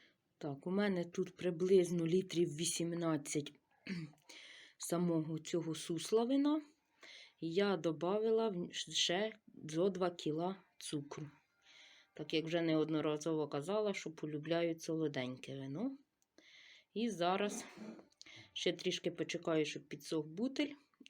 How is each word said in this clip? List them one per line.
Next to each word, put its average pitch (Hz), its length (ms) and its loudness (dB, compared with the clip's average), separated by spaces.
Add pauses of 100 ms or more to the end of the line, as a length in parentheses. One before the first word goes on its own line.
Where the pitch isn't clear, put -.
(380)
Так, 139 280 -6
у 180 40 0
мене 190 340 2
тут 180 320 -4
приблизно 175 720 4
літрів 165 500 2
вісімнадцять 165 960 -2 (340)
<clears throat> - 920 -12
самого 165 600 0
цього 160 360 -2
сусла 175 500 0
вина. 285 380 4 (840)
Я 190 320 2
добавила 202 720 2
в-, 175 240 -4
ще 185 600 0 (320)
зо 160 260 2
два 180 200 0
кіла 175 460 0 (220)
цукру. 147 480 -6 (880)
Так 156 200 -4
як 156 100 4
вже 165 180 0
неодноразово 156 840 2
казала, 196 460 0
що - 160 -6
полюбляю 160 680 0
солоденьке 135 760 -2
вино. 160 400 -4 (1000)
І 226 160 0
зараз 196 540 0 (880)
ще - 200 0
трішки 175 380 -2
почекаю, 160 540 0
щоб 147 240 -8
підсох 151 380 -4
бутиль, 269 480 -2 (360)